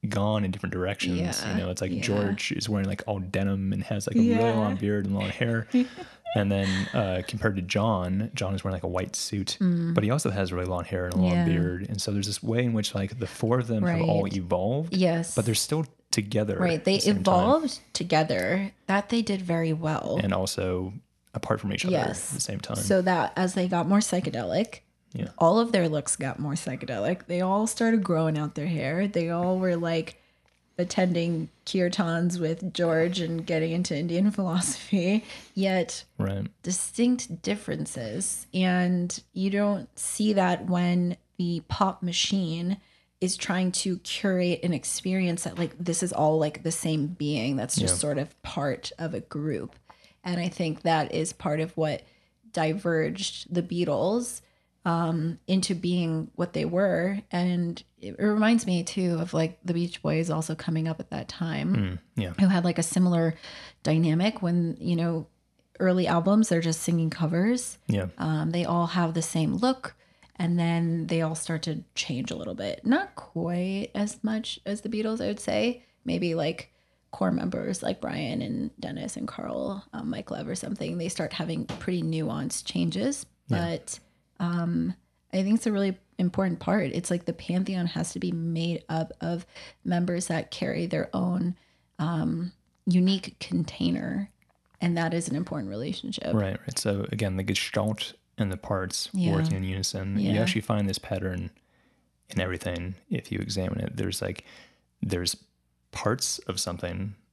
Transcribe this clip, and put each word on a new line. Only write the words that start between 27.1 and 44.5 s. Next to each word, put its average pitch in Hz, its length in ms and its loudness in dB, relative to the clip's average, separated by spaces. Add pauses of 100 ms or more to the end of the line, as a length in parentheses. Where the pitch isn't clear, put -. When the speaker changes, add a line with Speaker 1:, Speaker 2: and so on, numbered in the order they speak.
Speaker 2:
They 175 160 -2
all 196 240 2
started 226 380 2
growing 160 340 2
out 151 160 -2
their 151 140 -4
hair. 165 400 0
They 170 240 0
all 180 260 2
were, 185 180 2
like, 165 420 -2 (600)
attending 170 720 0 (160)
kirtans 175 720 2
with 165 340 -2
George 170 460 2
and 165 260 -2
getting 160 280 0
into 175 240 0
Indian 175 340 2
<laughs> - 60 -2
philosophy, 185 880 2 (280)
yet 190 520 0 (120)
Speaker 1:
Right. 98 300 -2 (160)
Speaker 2:
distinct 233 800 0
differences. 151 1120 -4
And 180 680 2 (120)
you 190 160 0
don't 202 400 0 (100)
see - 340 0
that 185 340 4
when 175 500 2 (200)
the 170 300 0
pop 190 340 0
machine 175 760 0 (420)
is 185 160 0
trying 180 380 0
to 185 240 0
curate 180 680 0